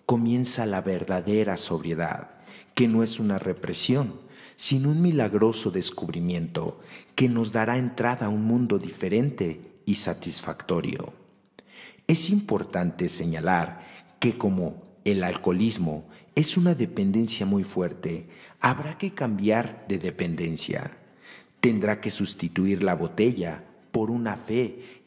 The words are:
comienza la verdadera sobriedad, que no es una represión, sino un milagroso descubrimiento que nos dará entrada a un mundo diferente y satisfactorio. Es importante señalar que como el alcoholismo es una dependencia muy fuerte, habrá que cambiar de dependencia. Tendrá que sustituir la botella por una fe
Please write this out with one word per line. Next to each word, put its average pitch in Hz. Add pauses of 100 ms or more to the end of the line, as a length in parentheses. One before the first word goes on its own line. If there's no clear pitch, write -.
comienza 120
la 95
verdadera 95
sobriedad, 82 (320)
que 123
no 113
es 113
una 101
represión, 95 (360)
sino 139
un 156
milagroso 113
descubrimiento 85 (340)
que 127
nos 113
dará 117
entrada 120
a -
un 107
mundo 113
diferente 95
y 104
satisfactorio. - (920)
Es 165
importante 92
señalar 85 (260)
que -
como 92 (220)
el 98
alcoholismo 90 (260)
es 151
una 175
dependencia 110
muy 98
fuerte, 87 (280)
habrá 143
que 196
cambiar 107
de 98
dependencia. 82 (640)
Tendrá 104
que 107
sustituir 92
la 92
botella 87 (260)
por 110
una 117
fe -